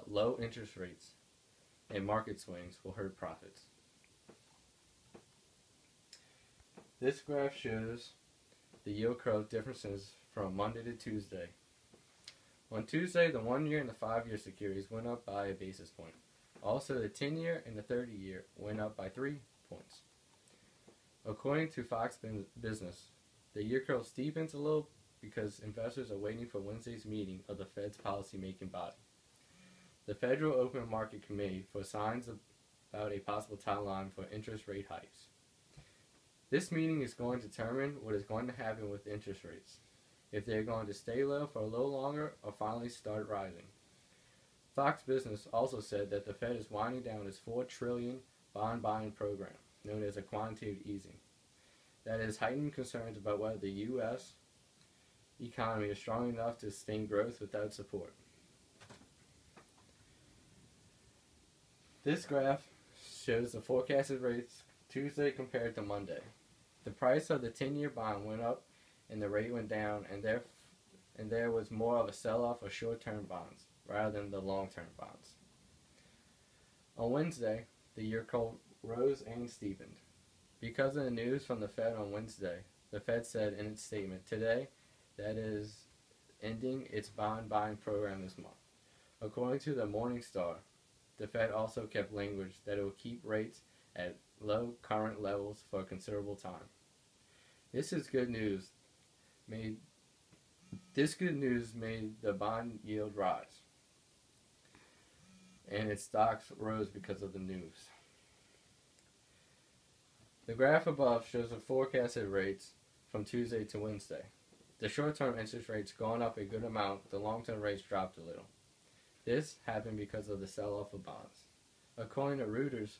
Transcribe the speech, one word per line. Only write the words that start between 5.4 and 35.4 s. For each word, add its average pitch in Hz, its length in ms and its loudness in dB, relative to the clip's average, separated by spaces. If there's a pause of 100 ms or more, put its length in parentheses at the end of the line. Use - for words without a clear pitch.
This 135 200 4
graph 139 360 0
shows 113 540 -2 (760)
the 104 60 -4
yield 113 300 2
curve 107 280 4
differences 107 680 -4 (200)
from 95 220 0
Monday 110 260 2
to 120 100 -4
Tuesday. 101 580 -4 (1200)
On 110 120 -2
Tuesday, 170 460 6
the 131 80 0
one-year 147 400 4
and 131 100 0
the 110 60 -8
five-year 113 420 0
securities 98 540 -4
went 113 160 -4
up 120 180 -4
by 101 220 0
a 95 80 0
basis 95 360 -10
point. 82 240 -14 (500)
Also, 135 300 2
the 110 140 2
ten-year 160 560 0
and 113 140 -8
the 104 40 -6
thirty-year 104 600 -4 (120)
went 107 240 -2
up 107 160 -2
by 95 120 -4
three 139 280 -4 (340)
points. - 300 -16 (1200)
According 143 460 2
to 120 140 -6
Fox 120 320 -2
Bus-, 107 280 -6 (160)
Business, 107 520 -6 (420)
the 107 80 -2
yield 127 240 2
curve 120 180 2
steepens 151 500 -2
a 143 40 -6
little 151 300 2 (320)
because 104 400 -4
investors 113 500 -4
are 98 80 -4
waiting 113 280 -2
for 104 140 -4
Wednesday's 110 440 -8
meeting 101 440 -4
of 101 100 -6
the 98 60 -4
Fed's 101 320 -6
policymaking 95 760 -4
body, 85 240 -6 (1080)
the 104 100 0
Federal 143 380 4
Open 127 360 4
Market 110 340 -2
Committee, 95 480 -2
for 98 120 -4
signs 113 440 0 (640)
about 107 200 -2
a 98 80 -2
possible 104 360 -2
timeline 98 560 0
for 95 200 -8
interest 107 340 -6
rate 98 220 -6
hikes. - 380 -12 (1200)